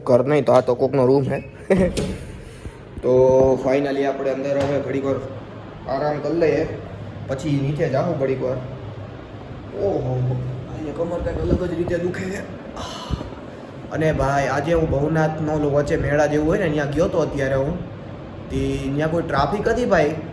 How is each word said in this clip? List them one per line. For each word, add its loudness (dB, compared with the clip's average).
ઘર 4
નહીં 4
તો 2
આ 8
તો 2
કોકનો 2
રૂમ 6
હે. -2
<laughs> -2
તો 2
finally 2
આપણે 0
અંદર -2
હવે 2
ઘડીક -2
વાર 2
આરામ -2
કરી -2
લઈએ, 4
પછી -4
નીચે 0
જાઉં 0
ઘડીક 0
વાર. -2
ઓહો, 0
અહીંયા -6
કમર -2
કાંઈક -2
અલગ 0
જ -4
રીતે 0
દુખે -2
છે. -6
અને 2
ભાઈ, 2
આજે 0
હું 4
ભવનાથનો 2
ઓલો 2
વચ્ચે 2
મેળા 2
જેવું 2
હોય 4
ને, 2
ત્યાં 0
ગયો 2
તો 0
અત્યારે 0
હું, 0
તે -2
ત્યાં 0
કોઈ 0
ટ્રાફિક 0
હતી 2
ભાઈ. 4